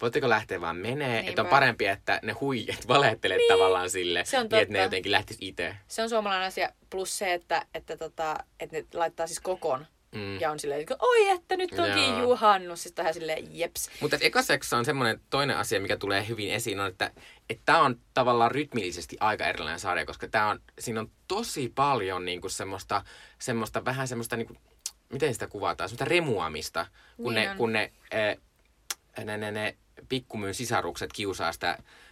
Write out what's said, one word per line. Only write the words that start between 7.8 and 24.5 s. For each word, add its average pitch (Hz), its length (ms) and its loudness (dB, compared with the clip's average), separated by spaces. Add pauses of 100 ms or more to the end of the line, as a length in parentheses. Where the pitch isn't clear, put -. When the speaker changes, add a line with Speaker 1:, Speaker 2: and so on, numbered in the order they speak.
Speaker 2:
tota, 156 400 -4 (240)
että 160 160 -8
ne 147 80 -6 (100)
laittaa 165 320 -2
siis 160 140 -8
kokon 160 460 -2 (280)
Speaker 1:
Mm. 98 260 -6
Speaker 2:
ja 156 100 0
on 156 80 -4
silleen, 147 220 -4
että 202 200 -6
oi, 466 280 6
että 381 280 0
nyt 359 220 -2
onkin 302 300 2
Speaker 1:
Joo. 254 140 0
Speaker 2:
juhannus. 202 600 4
Siis 180 120 -12
tähän 170 200 0
silleen, 156 440 -6
jeps. - 320 -4 (100)
Speaker 1:
Mutta 147 200 0
ekassa - 320 4
jaksossa 135 260 0
on 117 60 2
semmonen 120 360 2 (100)
toinen 135 260 2
asia, 98 240 0
mikä 98 160 0
tulee 98 320 0
hyvin 104 240 -4
esiin, 104 280 -2
on, 98 60 0
että, 95 240 -2 (400)
että - 160 -8
tää 156 160 8
on 127 140 2 (180)
tavallaan 120 360 6
rytmillisesti 104 680 -4
aika 107 260 0
erilainen 82 340 -4
sarja, 87 260 0
koska 82 220 -10
tää 107 200 2
on, 98 120 0 (180)
siinä 113 220 -4
on 110 100 -8 (180)
tosi 180 460 -4
paljon 101 500 0
niinku 90 240 -6
semmoista, 95 540 -4 (360)
semmoista, 113 460 -4
vähän 131 240 -4
semmoista 117 280 -6
niinku, 113 180 -6 (580)